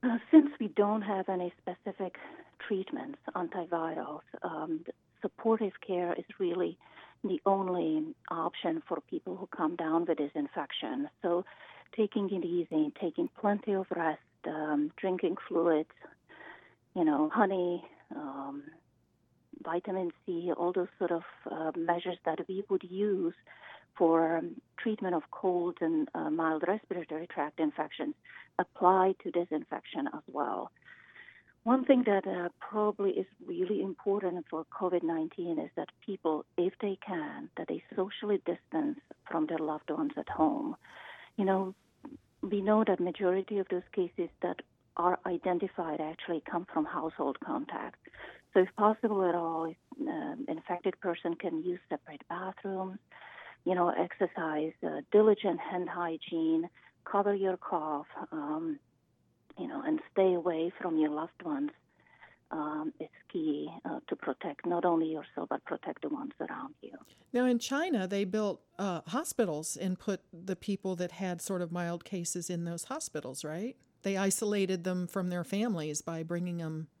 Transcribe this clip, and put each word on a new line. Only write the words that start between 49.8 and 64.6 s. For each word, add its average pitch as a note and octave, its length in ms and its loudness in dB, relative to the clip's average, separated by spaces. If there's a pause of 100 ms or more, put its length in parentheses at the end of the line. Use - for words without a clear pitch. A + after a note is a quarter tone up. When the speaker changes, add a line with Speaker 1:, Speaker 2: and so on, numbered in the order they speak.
Speaker 1:
um, - 380 -6
infected F3 540 -4
person E3+ 340 -2
can E3 300 -4
use F3+ 240 -2
separate D3+ 400 -8
bathrooms, F#3+ 720 -6 (640)
you F#3 100 2
know, F3 140 4
exercise, D#3+ 840 0 (120)
uh, D3+ 160 -2 (100)
diligent G#3 480 6
hand F3+ 300 -4
hygiene, E3 840 0 (340)
cover G3+ 300 2
your F#3+ 220 2
cough, D#3 500 -2 (240)
um, D#3 480 -4 (800)
you - 80 -6
know, C#3+ 200 -6
and D#3 140 0 (120)
stay F#3+ 220 6
away E3 440 0
from E3 200 -2
your D3+ 100 4
loved D3+ 340 -6
ones, D3 280 -2 (800)
um, D3+ 500 -4
is D#3 80 -8 (240)
key, D3+ 380 -2 (160)
uh, - 200 -6
to - 80 -4
protect - 520 -6